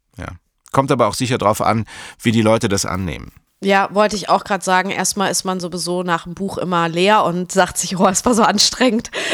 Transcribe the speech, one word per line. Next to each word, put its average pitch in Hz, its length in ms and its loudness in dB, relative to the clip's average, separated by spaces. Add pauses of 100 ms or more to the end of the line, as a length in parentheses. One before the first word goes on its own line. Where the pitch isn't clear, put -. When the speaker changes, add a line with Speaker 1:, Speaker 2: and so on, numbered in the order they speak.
(180)
Speaker 1:
Ja. - 100 -12 (460)
Kommt 139 180 2
aber 123 160 2
auch 101 60 -4
sicher 123 240 -2
drauf 104 240 0
an, 107 240 0 (360)
wie 117 120 2
die 113 80 4
Leute 110 260 4
das 98 180 -2
annehmen. 90 460 -6 (320)
Speaker 2:
Ja, 196 300 2
wollte 208 240 2
ich 165 100 -8
auch - 160 2
grad 196 220 -4
sagen. 185 240 2
Erstmal 185 420 -2
ist - 140 -2
man 185 160 -4
sowieso 175 420 -4
nach 170 220 -2
dem 175 100 -12
Buch 190 220 -6
immer 170 320 0
leer 185 340 4
und 175 300 -2
sagt 185 240 2
sich, - 200 -4
oh, 190 100 4
es 185 180 0
war 240 100 4
so 220 80 4
anstrengend. 214 640 2 (240)